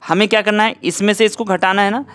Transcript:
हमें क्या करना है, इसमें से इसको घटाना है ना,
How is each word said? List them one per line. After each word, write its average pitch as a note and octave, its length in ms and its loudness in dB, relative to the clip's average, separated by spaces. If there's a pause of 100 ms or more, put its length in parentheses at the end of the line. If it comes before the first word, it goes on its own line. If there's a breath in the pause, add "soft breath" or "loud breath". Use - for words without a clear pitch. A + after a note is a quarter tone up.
हमें F#3+ 200 2
क्या G#3+ 140 2
करना G#3+ 200 0
है, A3 220 -2
इसमें G3 300 0
से A3+ 100 2
इसको G#3+ 220 -2
घटाना F#3+ 360 0
है G3+ 80 2
ना, C4 140 -4 (100)